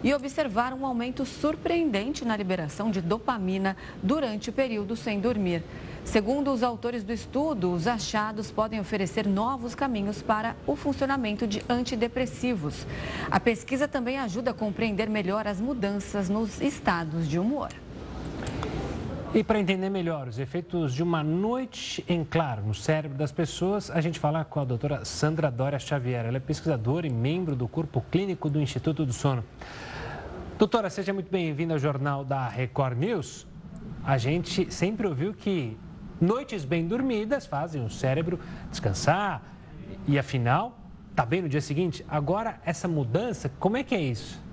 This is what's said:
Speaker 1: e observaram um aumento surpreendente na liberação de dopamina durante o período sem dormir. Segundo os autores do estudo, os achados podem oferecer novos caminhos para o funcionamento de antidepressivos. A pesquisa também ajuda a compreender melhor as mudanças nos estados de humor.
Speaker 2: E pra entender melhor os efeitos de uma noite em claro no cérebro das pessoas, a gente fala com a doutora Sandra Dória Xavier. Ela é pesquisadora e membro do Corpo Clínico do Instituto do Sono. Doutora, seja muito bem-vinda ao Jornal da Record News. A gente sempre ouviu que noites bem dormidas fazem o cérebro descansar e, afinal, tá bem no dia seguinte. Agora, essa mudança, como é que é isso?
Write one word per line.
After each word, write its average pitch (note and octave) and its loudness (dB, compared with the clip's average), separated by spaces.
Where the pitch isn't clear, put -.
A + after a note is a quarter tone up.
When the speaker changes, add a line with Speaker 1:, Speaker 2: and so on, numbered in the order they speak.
Speaker 1:
e C4 6
observaram C4 0
um C4+ -2
aumento B3 0
surpreendente D4+ 0
na A3 2
liberação F#3 0
de F#3 2
dopamina F#3+ 2
durante A3+ 0
o - -8
período A3+ 0
sem G#3+ -2
dormir. F#3+ 2
Segundo C4 4
os A#3 2
autores A#3+ -2
do G3 -4
estudo, A#3+ 0
os E3+ 0
achados G#3+ 0
podem A3 0
oferecer G3+ 0
novos A#3 0
caminhos G#3 0
para A3 0
o C#4 0
funcionamento C4+ 0
de G3+ -2
antidepressivos. A#3+ 0
A G3 4
pesquisa B3+ 2
também B3+ -2
ajuda A#3 0
a - -2
compreender G#3+ 0
melhor G#3 0
as G3+ -2
mudanças G3+ 0
nos G#3+ 0
estados E3+ 0
de D3 2
humor. A#3+ 0
Speaker 2:
E A3 6
pra G#3+ 4
entender F#3+ 2
melhor E3 -2
os A#2 -6
efeitos E3+ -2
de C#3+ 0
uma E3+ 4
noite G3+ -2
em E3+ 2
claro C3 2
no G#2+ 2
cérebro D3+ 0
das C#3+ 0
pessoas, F#3 0
a E3+ 2
gente D#3+ 0
fala D3+ 2
com - -2
a C#3 0
doutora B2+ 0
Sandra D#3 2
Dória C3+ 0
Xavier. B2 -2
Ela A#2+ 0
é - 0
pesquisadora C#3+ 0
e D3+ 0
membro C#3+ 2
do B2 0
Corpo C#3+ -2
Clínico F3+ 0
do D3 2
Instituto D3+ 0
do B2+ 0
Sono. B2+ 2
Doutora, G#3+ 4
seja F#3+ -4
muito F#3+ -4
bem-vinda E3 0
ao D3+ 2
Jornal C#3 0
da C3 -2
Record B2 0
News. F3+ -2
A C#3 4
gente E3 0
sempre G#3 2
ouviu E3+ 0
que C#3 0
noites G#3+ 2
bem E3 2
dormidas A#3+ 0
fazem D3 -2
o G#2 -2
cérebro D#3+ 2
descansar D#3+ 2
e, C#3+ 6
afinal, C3+ 2
tá C3+ 4
bem D#3+ 2
no E3 0
dia D3 2
seguinte. D3+ 0
Agora, F#3 0
essa - -2
mudança, D#3+ 0
como G#3 4
é C#4 0
que - 0
é G3 4
isso? B2 -2